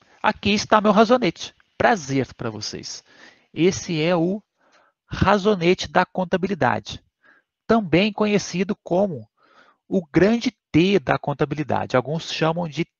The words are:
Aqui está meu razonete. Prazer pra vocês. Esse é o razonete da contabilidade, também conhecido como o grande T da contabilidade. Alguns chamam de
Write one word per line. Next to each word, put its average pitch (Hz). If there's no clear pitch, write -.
Aqui -
está 214
meu 208
razonete. 220
Prazer 135
pra -
vocês. -
Esse 165
é 175
o 180
razonete 185
da 175
contabilidade, 170
também 208
conhecido 202
como 170
o 185
grande 220
T 180
da 139
contabilidade. 139
Alguns 147
chamam 165
de 147